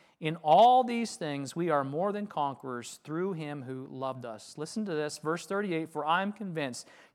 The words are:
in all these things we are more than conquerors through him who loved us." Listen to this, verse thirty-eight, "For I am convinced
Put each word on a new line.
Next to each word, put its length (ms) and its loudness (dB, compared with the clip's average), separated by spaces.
in 180 -2
all 480 8
these 320 -2
things 380 -4
we 140 0
are 140 4
more 300 -2
than 140 -6
conquerors 760 -6
through 300 -4
him 300 -8
who 240 -10
loved 380 -8
us." 320 -14
Listen 280 -6
to 80 -4
this, 240 -2
verse 280 -2
thirty-eight, 440 -2
"For 160 -4
I 160 2
am 100 -2
convinced 560 -6